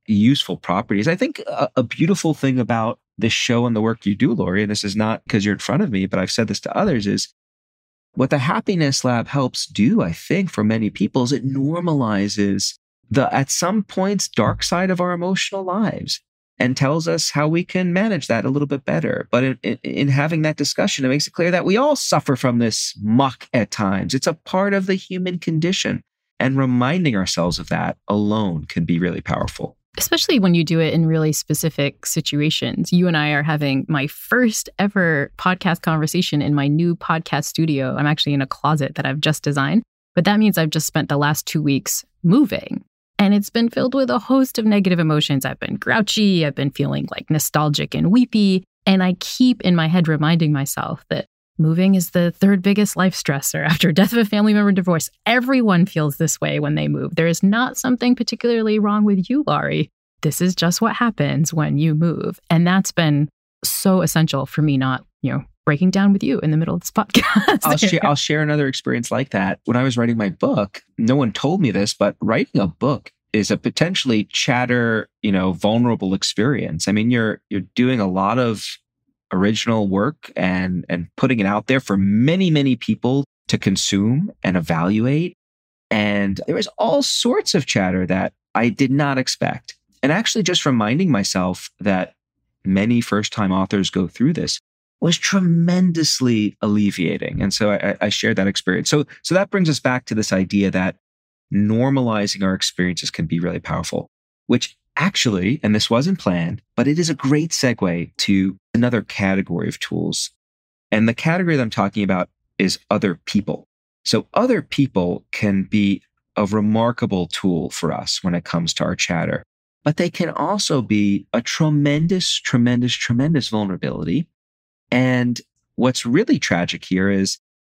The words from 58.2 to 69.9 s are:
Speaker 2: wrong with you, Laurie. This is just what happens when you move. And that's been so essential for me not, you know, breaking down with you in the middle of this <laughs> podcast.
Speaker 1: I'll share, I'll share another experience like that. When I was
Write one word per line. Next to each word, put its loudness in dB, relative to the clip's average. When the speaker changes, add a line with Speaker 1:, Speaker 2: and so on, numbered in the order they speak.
Speaker 2:
wrong 2
with 2
you, 0
Laurie. 0
This -2
is 2
just 0
what 0
happens 0
when 0
you 2
move. -2
And 4
that's 2
been 2
so 2
essential 2
for -4
me 2
not, 0
you -2
know, -4
breaking 2
down 4
with 2
you 0
in 0
the 2
middle 0
of -4
this -10
<laughs> -12
podcast. 2
Speaker 1:
I'll 4
share, 2
I'll 4
share 0
another 0
experience -4
like -2
that. -2
When 0
I 2
was 0